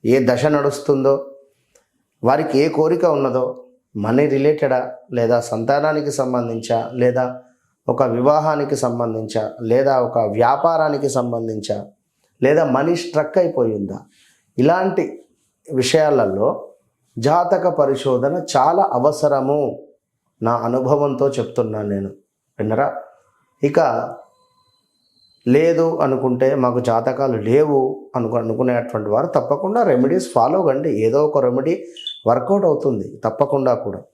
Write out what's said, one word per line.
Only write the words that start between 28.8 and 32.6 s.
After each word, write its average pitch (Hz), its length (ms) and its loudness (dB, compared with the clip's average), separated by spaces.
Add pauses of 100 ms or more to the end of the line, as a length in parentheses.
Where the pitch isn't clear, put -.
వారు 117 180 0
తప్పకుండా 190 560 0
రెమెడీస్ 139 500 0
ఫాలో 143 300 2
కండి. 151 260 0 (160)
ఏదో 139 200 2
ఒక 151 120 -2
రెమెడీ 131 480 0 (420)
వర్కౌట్ 180 380 0